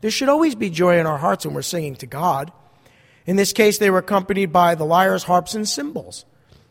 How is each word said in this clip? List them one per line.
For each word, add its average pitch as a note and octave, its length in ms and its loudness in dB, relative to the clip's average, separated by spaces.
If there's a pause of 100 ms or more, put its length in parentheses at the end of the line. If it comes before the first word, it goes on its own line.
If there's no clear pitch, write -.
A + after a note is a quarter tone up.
There A3 100 -2
should C4 180 -2
always D4+ 280 2
be G#3+ 120 -4
joy F3 300 2
in D#3+ 80 0
our D#3 100 -2
hearts F3+ 300 -2
when D3 80 -8
we're C#3 80 -6
singing D3+ 340 -6
to C3+ 100 -16
God. D3 460 -4 (720)
In F3+ 120 0
this G3+ 160 2
case, G#3 260 4
they G#3 100 2
were F#3 100 4
accompanied F#3+ 540 -2
by F3 220 4
the D#3+ 100 -4
lyres, F#3 380 2
harps, F3 320 0
and G#3+ 120 -4
cymbals. C#4+ 600 -8 (440)